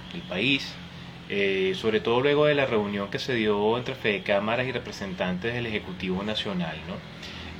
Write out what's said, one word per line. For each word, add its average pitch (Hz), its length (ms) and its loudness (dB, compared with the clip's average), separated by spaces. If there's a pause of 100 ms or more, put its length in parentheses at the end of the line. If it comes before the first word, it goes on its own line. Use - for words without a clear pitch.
(140)
del 87 100 -8
país, 107 500 0 (560)
eh, 95 460 2
sobre 107 240 2
todo 117 220 4
luego 143 260 6
de 147 80 6
la 143 100 4
reunión 101 460 0
que 139 80 -2
se 131 160 -2
dio 107 420 4
entre 123 160 -4
Fedecámaras 107 720 2
y 131 60 -4
representantes 98 840 -2
del 120 140 -2
Ejecutivo 92 560 -2
Nacional, 92 520 -2 (120)
¿no? 95 80 -6 (640)